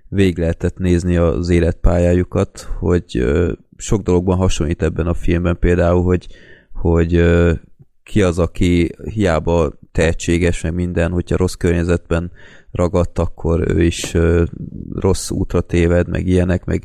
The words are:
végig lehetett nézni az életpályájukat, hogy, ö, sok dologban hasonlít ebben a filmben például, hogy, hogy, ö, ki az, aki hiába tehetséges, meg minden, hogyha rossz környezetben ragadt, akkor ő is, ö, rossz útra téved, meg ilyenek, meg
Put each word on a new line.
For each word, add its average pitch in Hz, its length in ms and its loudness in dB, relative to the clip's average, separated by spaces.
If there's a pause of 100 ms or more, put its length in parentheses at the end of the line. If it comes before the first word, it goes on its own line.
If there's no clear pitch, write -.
végig 95 300 0
lehetett 87 400 -2
nézni 87 380 2
az 85 320 0
életpályájukat, 87 1200 0 (100)
hogy, 87 400 -2
ö, 71 340 0 (240)
sok 104 260 -2
dologban 90 340 0
hasonlít 90 460 0
ebben 82 240 -2
a 85 80 -2
filmben 87 440 0
például, 87 440 2
hogy, 90 240 0 (460)
hogy, 85 420 0
ö, 85 380 4 (500)
ki - 200 0
az, 87 160 0
aki 87 520 0 (140)
hiába 85 680 0 (200)
tehetséges, 85 680 0
meg 82 140 -4
minden, 87 360 -2
hogyha 87 260 -2
rossz 92 180 -2
környezetben 87 760 -2 (420)
ragadt, 87 460 -2
akkor 82 520 -2
ő 87 120 2
is, - 320 -2
ö, 85 300 2 (500)
rossz - 360 -2
útra 87 300 -2
téved, 87 480 0
meg 85 180 -4
ilyenek, 90 380 0
meg 90 200 -4